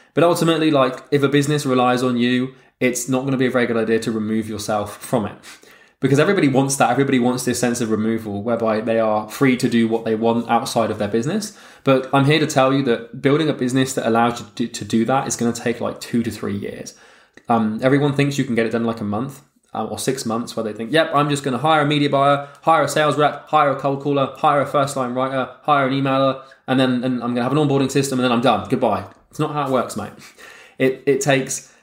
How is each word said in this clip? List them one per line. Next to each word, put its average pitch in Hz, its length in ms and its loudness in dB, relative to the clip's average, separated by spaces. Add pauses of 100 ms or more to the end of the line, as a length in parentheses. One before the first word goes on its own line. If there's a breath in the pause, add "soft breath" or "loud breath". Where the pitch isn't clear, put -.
(140 loud breath)
But 151 100 4
ultimately, 160 480 2
like, 127 400 0
if 139 100 2
a 139 60 2
business 143 360 0
relies 127 380 2
on 123 140 0
you, 123 380 0 (260 soft breath)
it's 127 280 0
not 131 160 0
gonna 135 120 -2
be 131 100 0
a 120 40 0
very 120 160 0
good 113 100 -2
idea 113 240 0
to 120 100 -4
remove 110 380 -4
yourself 104 520 -6
from 110 260 -2
it. - 100 -12 (640 loud breath)
Because 135 180 4
everybody 160 300 2
wants 131 280 2
that. 117 140 2
Everybody 135 300 2
wants 123 240 0
this 123 160 -2
sense 120 200 0
of 113 100 -2
removal 107 520 -2
whereby 110 380 0
they 113 180 0
are 107 300 0
free 131 300 2
to 127 100 0
do 117 180 2
what 113 180 -2
they 113 120 -2
want 117 340 0
outside 117 400 0
of 104 80 -6
their 104 100 -2
business. 147 480 -4 (280 loud breath)
But 131 280 2
I'm 135 120 4
here 151 160 4
to 147 80 0
tell 131 240 2
you 139 120 2
that 120 380 -4
building 147 260 2
a 139 40 0
business 127 400 0
that 123 160 -2
allows 117 320 2
you 104 60 -16 (100)
to, 117 100 -2
to - 180 -12
do 113 200 0
that 131 240 0
is 113 80 -4
gonna 117 160 -2
take, 117 280 -4
like, 110 200 -6
two - 240 -2
to 110 80 -4
three 101 240 -6
years. - 380 -10 (540 soft breath)
Um, 110 320 0
everyone 139 340 2
thinks 139 240 0
you 131 60 -2
can 117 120 -2
get 113 100 2
it 110 40 -4
done, 117 140 -2
like, 113 160 -4
a 107 40 -4
month, 107 380 -6 (300)
um, 107 160 -6
or 104 120 -10
six - 260 -4
months, 117 300 -6
where 113 80 -4
they 107 80 -6
think, 113 180 -10
"Yep, 156 240 0
I'm 147 140 2
just 143 160 -2
gonna 127 140 -2
hire 156 240 2
a 143 40 0
media 143 240 0
buyer, 139 380 2 (140)
hire 160 200 4
a 135 60 0
sales 151 280 0
rep, 147 320 0
hire 147 220 4
a 127 80 -2
cold 139 220 -2
caller, 139 360 0
hire 147 260 2
a 127 40 0
first 135 300 0
line 123 180 -4
writer, 131 340 -2 (140)
hire 139 240 2
an 131 60 0
emailer, 135 500 0 (240 loud breath)
and 131 140 2
then, 127 240 2
and 127 180 -2
I'm 120 120 -4
gonna 120 80 0
have 131 100 -2
an 143 60 2
onboarding 139 320 2
system, 135 280 0
and 123 60 2
then 123 80 2
I'm 117 80 2
done. 120 280 2
Goodbye." 107 360 0 (260)
It's - 80 -12
not 147 140 -2
how 147 140 -4
it 135 40 -4
works, 123 240 -2
mate. 107 180 -8 (640 loud breath)
It, 131 260 0
it 139 160 2
takes, 135 500 -2 (120)